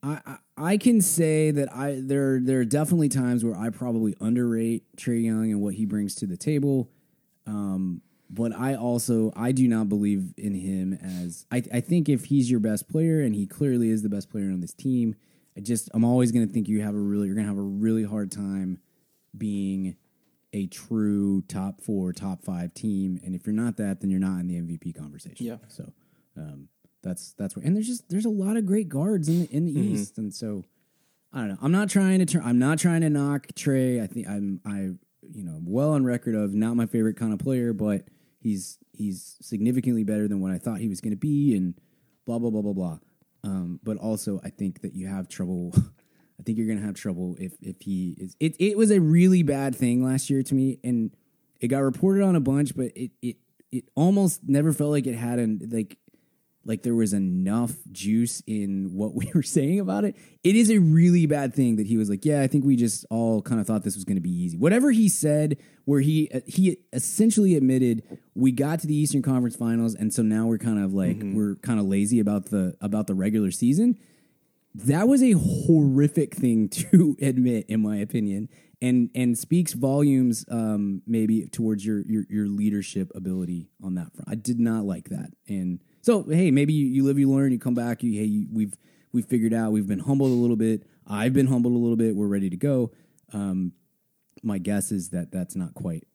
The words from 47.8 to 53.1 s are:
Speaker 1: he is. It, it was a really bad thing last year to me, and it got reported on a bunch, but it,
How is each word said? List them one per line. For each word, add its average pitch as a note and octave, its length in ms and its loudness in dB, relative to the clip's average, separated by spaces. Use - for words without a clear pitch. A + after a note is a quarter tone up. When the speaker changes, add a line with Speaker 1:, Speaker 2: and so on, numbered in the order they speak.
Speaker 1:
he F#2 380 -6
is. F#2 200 -14
It, D#3 200 -2
it G3+ 180 0
was G#3+ 140 6
a G3+ 80 6
really F3 440 6
bad C#3 320 -2
thing B2 280 2
last C3 260 -2
year C3+ 140 2
to C3 120 -2
me, C3 280 0
and A#2+ 280 -2
it B2 100 -2
got C3+ 100 0
reported F#3+ 440 2
on F#3+ 120 4
a E3 40 4
bunch, C#3 360 0
but B2 200 -4
it, B2+ 160 -10